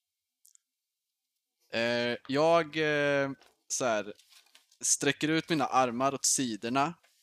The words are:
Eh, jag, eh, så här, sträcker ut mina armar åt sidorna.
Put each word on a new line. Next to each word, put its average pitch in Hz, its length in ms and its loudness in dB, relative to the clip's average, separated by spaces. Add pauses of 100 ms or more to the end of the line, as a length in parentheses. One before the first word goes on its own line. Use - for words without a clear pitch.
(1800)
Eh, 120 360 -2 (100)
jag, 160 380 4 (120)
eh, 143 540 0 (360)
så - 180 -4
här, 104 280 -2 (680)
sträcker - 460 0
ut 160 220 0
mina 151 160 2
armar 131 480 2
åt - 120 -4
sidorna. 131 680 -2 (300)